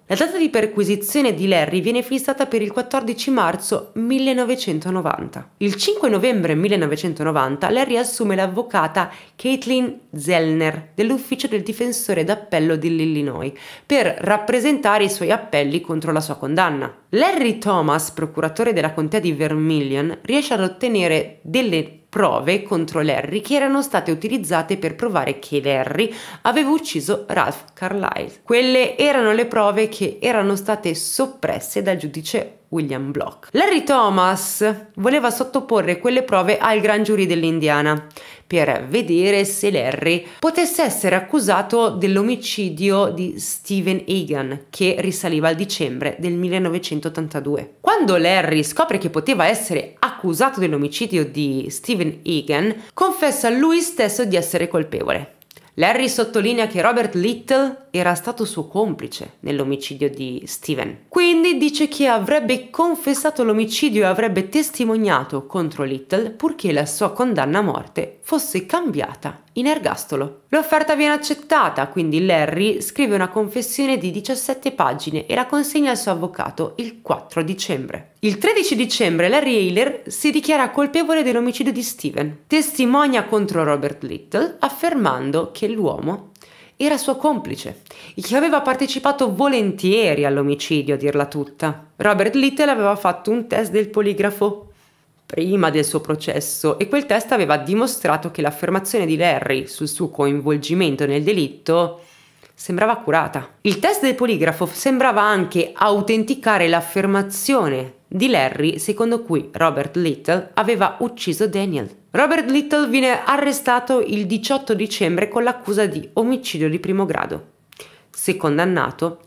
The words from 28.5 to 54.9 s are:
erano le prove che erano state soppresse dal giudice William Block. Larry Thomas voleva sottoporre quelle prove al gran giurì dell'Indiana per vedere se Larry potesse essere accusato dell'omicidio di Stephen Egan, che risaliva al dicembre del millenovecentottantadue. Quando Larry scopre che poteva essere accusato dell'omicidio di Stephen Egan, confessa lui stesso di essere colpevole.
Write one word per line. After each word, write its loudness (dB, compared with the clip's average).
erano 4
le 2
prove 2
che -6
erano 2
state -2
soppresse -4
dal 0
giudice -6
William -4
Block. -8
Larry 2
Thomas 2
voleva 2
sottoporre 0
quelle 2
prove 2
al 2
gran 2
giurì 2
dell'Indiana 2
per 2
vedere 2
se -2
Larry 0
potesse 0
essere 2
accusato 2
dell'omicidio 0
di -6
Stephen -2
Egan, -4
che 0
risaliva 0
al 2
dicembre -4
del -2
millenovecentottantadue. -4
Quando 2
Larry 2
scopre 0
che -4
poteva 2
essere -2
accusato 0
dell'omicidio 0
di -2
Stephen -4
Egan, 0
confessa 2
lui 4
stesso 0
di 2
essere 0
colpevole. -4